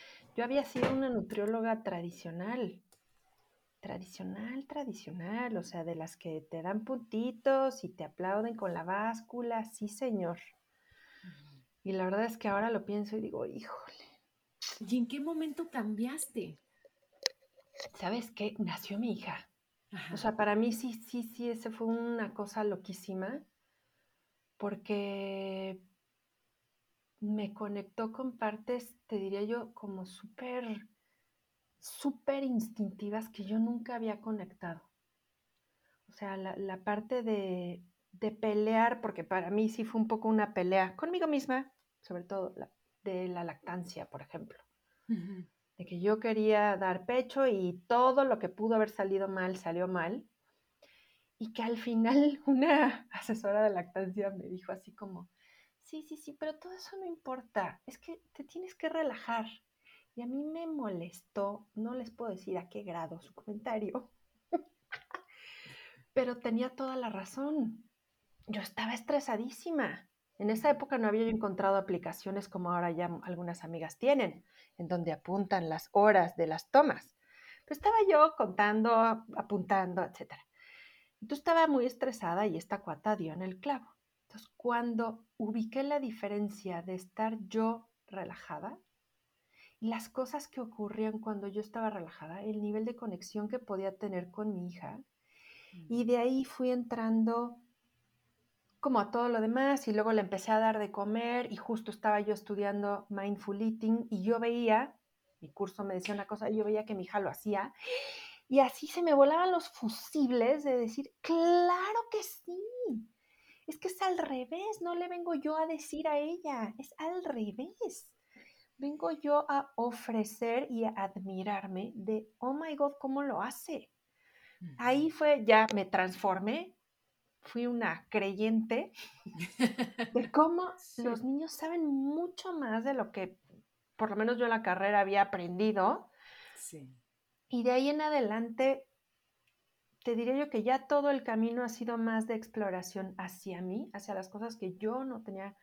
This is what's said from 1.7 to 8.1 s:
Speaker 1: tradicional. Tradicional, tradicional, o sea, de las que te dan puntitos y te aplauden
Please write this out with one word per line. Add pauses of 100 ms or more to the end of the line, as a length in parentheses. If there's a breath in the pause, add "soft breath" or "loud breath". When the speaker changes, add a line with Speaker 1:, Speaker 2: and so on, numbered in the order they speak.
Speaker 1:
tradicional. (960)
Tradicional,
tradicional,
o
sea,
de
las
que
te
dan
puntitos
y
te
aplauden